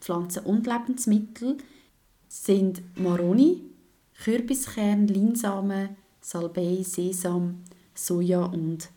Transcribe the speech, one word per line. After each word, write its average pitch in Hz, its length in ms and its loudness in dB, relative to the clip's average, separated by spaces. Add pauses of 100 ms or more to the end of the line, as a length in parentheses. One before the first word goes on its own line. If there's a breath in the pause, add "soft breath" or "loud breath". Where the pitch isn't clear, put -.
Pflanzen 175 440 -6
und 226 220 2
Lebensmittel 240 920 0 (680 loud breath)
sind 190 540 0 (160)
Maroni, 185 640 4 (600)
Kürbiskern, 220 840 2
Leinsamen, 196 920 0 (240 loud breath)
Salbei, 175 640 -2
Sesam, 180 800 -4 (320 loud breath)
Soja 175 500 0
und 165 520 -4